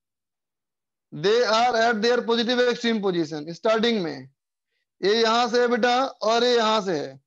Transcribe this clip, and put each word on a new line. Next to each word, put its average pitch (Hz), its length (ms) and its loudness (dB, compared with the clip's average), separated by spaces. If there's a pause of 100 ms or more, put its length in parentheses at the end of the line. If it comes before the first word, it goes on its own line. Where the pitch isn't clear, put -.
(1120)
they 202 300 0 (120)
are 240 220 2
at 226 240 2
their 240 220 2
positive 233 380 0
extreme 233 400 0
position, 160 520 -4
स्टार्टिंग 220 500 0
में, 135 260 -10 (720)
ये 196 200 2
यहां 233 280 2
से 240 120 2
है 247 60 2
बेटा 240 280 2 (320)
और 233 160 2
ये 247 120 2
यहां 220 260 2
से 185 180 -4
है। 135 280 -10